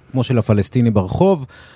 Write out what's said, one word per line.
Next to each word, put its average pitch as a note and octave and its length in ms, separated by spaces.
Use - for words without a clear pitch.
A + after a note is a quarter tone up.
כמו C3 120
של B2 140
הפלסטיני A2+ 540
ברחוב, C3 540